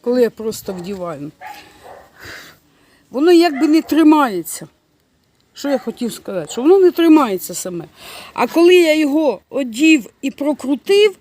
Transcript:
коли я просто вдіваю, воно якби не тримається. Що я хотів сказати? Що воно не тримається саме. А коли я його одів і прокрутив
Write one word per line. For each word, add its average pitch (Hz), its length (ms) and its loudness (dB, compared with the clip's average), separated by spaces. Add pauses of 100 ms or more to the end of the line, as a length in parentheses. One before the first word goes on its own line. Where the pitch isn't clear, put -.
коли 247 200 0
я 226 80 2
просто 214 440 -10
вдіваю, 175 580 -12 (1800)
воно 302 220 0
якби 320 360 2
не 311 140 2
тримається. 285 880 0 (840)
Що - 160 -8
я 269 80 0
хотів 226 360 -8
сказати? 185 380 -10
Що 233 100 -8
воно 349 180 4
не 359 120 4
тримається 294 640 2
саме. 170 320 -12 (480)
А 247 140 -2
коли 349 280 4
я 320 200 4
його 294 440 -2 (100)
одів 262 600 0 (120)
і 269 100 -6
прокрутив 302 880 0